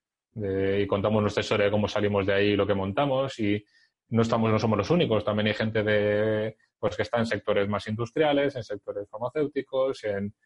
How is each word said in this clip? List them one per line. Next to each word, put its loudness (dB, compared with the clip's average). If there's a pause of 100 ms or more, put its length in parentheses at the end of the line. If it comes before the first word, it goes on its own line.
(340)
de, 0
y 0
contamos 2
nuestra 0
historia 2
de 2
cómo 2
salimos 0
de 2
ahí 4
y 4
lo 2
que 2
montamos, -2
y -2 (460)
no 4
estamos, 2
no 4
somos 2
los 0
únicos, 2
también 0
hay 2
gente -2
de, 0 (220)
pues, -2
que -2
está -2
en 0
sectores 0
más -4
industriales, 0
en -8
sectores -10
farmacéuticos, -4
en -4 (120)